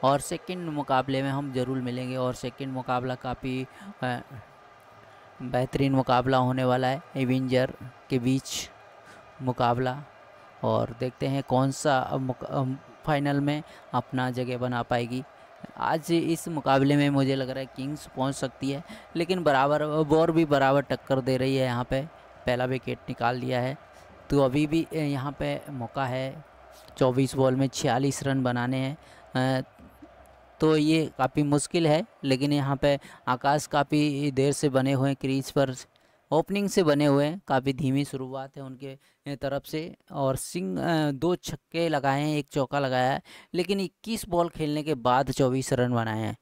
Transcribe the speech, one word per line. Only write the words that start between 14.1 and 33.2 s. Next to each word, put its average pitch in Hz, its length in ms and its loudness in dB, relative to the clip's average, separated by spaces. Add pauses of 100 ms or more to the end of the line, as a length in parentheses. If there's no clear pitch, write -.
जगह 123 260 -4
बना 123 260 -2
पाएगी। 123 400 -2 (540)
आज 156 340 -2
इस 165 360 0
मुकाबले 139 480 2
में 143 140 4
मुझे 135 260 2
लग 131 140 -4
रहा 131 100 -8
है 135 60 -6
किंग्स 139 420 -10
पहुंच 135 280 -2
सकती 135 360 -6
है, 139 120 -6 (320)
लेकिन 170 280 -2
बराबर, 147 400 4
वॉर 156 480 4
भी 165 140 4
बराबर 139 360 4
टक्कर 131 400 -2
दे 131 160 0
रही 135 200 0
है। 131 80 2
यहाँ 123 180 -2
पे 135 180 -2 (440)
पहला 127 200 0
wicket 127 320 -4 (120)
निकाल 123 320 -2
दिया 127 200 -2
है, 131 160 -4 (520)
तो 143 140 4
अभी 143 240 2
भी, 160 240 0
अ, - 40 -8
यहाँ 143 440 -2
पे 143 300 -4
मौका 135 360 -6
है, 131 400 -6 (520)
चौबीस 131 380 2
बॉल 131 200 4
में 135 120 0
छियालीस 135 560 0
रन 135 200 0
बनाने 123 340 0
हैं। 131 200 -4 (640)
अ, 131 40 -6 (960)
तो 156 180 6
ये 156 400 4
काफ़ी 131 260 0
मुश्किल 147 440 2
है, 160 180 4 (180)
लेकिन 139 300 2
यहाँ 139 220 0
पे 139 240 2 (280)